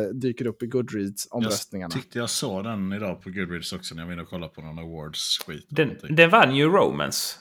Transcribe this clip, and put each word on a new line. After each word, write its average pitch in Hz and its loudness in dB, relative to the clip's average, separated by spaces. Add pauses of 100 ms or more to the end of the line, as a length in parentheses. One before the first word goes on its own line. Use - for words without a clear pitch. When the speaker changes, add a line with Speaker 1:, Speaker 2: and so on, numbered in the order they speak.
(120)
Speaker 1:
dyker 127 -2
upp 113 -4
i 120 -2
Goodreads-omröstningarna. 104 -2
Speaker 2:
Jag 139 -4
tyckte - -10
jag 117 -2
såg 98 -2
den 101 -2
idag 101 -4
på 98 -12
Goodreads 87 -6
också 87 -10
när 82 -10
jag 82 -10
var 87 -8
inne 85 -8
och 80 -14
kollade 85 -10
på - -16
någon 78 -12
awards-skit. 80 -6
Speaker 3:
Den, 147 2
Speaker 2:
Någonting. - -6
Speaker 3:
den 165 10
vann 170 8
ju 147 6
Romance. 76 2